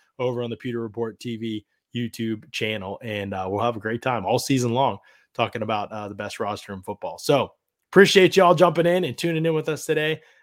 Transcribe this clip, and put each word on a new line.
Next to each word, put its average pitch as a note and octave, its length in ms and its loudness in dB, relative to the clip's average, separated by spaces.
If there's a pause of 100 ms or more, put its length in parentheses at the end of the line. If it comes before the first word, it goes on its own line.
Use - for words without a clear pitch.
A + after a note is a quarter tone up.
(200)
over B2 240 -2
on A#2 60 -6
the A2+ 80 -8
Pewter A#2 240 -6
Report A2+ 400 -6
T A#2 160 -6
V G#2+ 280 -6 (300)
YouTube A2+ 560 -4
channel. G#2 500 -6
And, G2+ 320 -6
uh, F#2 160 -6
we'll G2+ 140 -2
have A#2 140 0
a - 20 -8
great A2+ 220 -4
time A#2 240 -2
all A#2+ 140 2
season B2 340 0
long B2 240 0 (360)
talking A2+ 280 -2
about, G#2+ 320 -4
uh, G#2 160 -10
the G2+ 60 -12
best G2+ 240 -10
roster G#2 340 -6
in F#2+ 80 -12
football. F#2 380 -10
So B2+ 340 0 (380)
appreciate F#3 440 8
y'all F3+ 200 8
jumping E3+ 320 4
in F3+ 180 2
and B2 120 -6
tuning E3 280 -2
in E3 80 2
with D#3 160 -2
us D3+ 160 -6
today D#3 340 -2 (240)